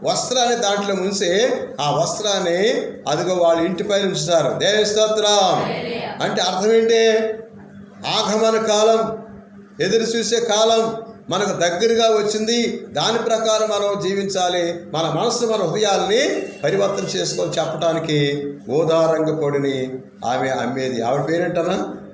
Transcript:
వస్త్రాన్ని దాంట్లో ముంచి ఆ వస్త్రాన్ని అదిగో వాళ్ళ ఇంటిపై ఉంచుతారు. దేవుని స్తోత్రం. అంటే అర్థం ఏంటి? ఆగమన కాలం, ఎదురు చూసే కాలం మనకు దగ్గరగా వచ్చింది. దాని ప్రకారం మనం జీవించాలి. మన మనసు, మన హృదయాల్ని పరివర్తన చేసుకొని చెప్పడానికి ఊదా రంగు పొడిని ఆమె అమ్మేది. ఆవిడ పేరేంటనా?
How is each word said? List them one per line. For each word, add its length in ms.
వస్త్రాన్ని 520
దాంట్లో 400
ముంచి 560
ఆ 100
వస్త్రాన్ని 880
అదిగో 280
వాళ్ళ 260
ఇంటిపై 400
ఉంచుతారు. 580
దేవుని 260
స్తోత్రం. 680
అంటే 200
అర్థం 300
ఏంటి? 460
ఆగమన 540
కాలం, 640
ఎదురు 220
చూసే 360
కాలం 560
మనకు 200
దగ్గరగా 580
వచ్చింది. 840
దాని 280
ప్రకారం 520
మనం 320
జీవించాలి. 760
మన 260
మనసు, 260
మన 240
హృదయాల్ని 760
పరివర్తన 420
చేసుకొని 460
చెప్పడానికి 920
ఊదా 420
రంగు 240
పొడిని 640
ఆమె 240
అమ్మేది. 520
ఆవిడ 260
పేరేంటనా? 680